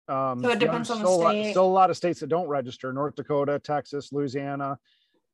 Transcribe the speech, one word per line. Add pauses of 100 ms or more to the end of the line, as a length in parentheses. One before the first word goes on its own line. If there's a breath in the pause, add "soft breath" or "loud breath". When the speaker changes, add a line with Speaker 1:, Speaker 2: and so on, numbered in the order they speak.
Speaker 1:
Um,
Speaker 2:
So
it
Speaker 1:
you
know,
Speaker 2:
depends
on
the
Speaker 1:
there's
still
a
lot,
Speaker 2:
state.
Speaker 1:
still
a
lot
of
states
that
don't
register.
North
Dakota,
Texas,
Louisiana. (560)